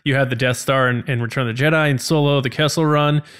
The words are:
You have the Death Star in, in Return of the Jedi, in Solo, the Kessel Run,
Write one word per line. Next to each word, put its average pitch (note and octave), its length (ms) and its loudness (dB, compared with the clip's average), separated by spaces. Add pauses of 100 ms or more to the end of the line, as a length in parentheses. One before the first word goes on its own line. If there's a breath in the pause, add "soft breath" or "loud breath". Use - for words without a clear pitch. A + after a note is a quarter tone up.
You C3+ 100 0
have C3 160 0
the B2+ 40 -4
Death B2+ 220 -2
Star C3+ 320 0
in, A#2+ 180 -2
in B2 140 -2
Return A#2+ 260 -4
of A2+ 80 -4
the B2+ 80 -2
Jedi, D#3 280 2
in B2+ 80 0
Solo, C#3+ 420 2
the B2+ 80 -2
Kessel D#3 340 -2
Run, D3 380 2 (180 loud breath)